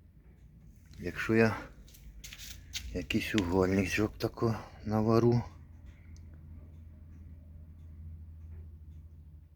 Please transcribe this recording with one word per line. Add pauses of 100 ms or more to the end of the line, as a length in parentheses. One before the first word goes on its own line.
(1000)
Якщо
я (1400)
якийсь
угольничок
тако (280)
навару, (4000)